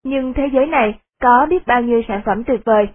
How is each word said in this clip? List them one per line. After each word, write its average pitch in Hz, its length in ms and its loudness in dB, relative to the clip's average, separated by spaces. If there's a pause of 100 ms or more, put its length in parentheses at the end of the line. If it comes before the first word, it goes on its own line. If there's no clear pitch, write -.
nhưng 262 300 -4
thế 277 200 -2
giới 269 140 2
này 233 320 0 (220)
có 247 280 4
biết 359 180 -2
bao 247 140 2
nhiêu 240 260 0
sản 208 180 -6
phẩm 214 180 -2
tuyệt 220 220 -2
vời. 214 300 2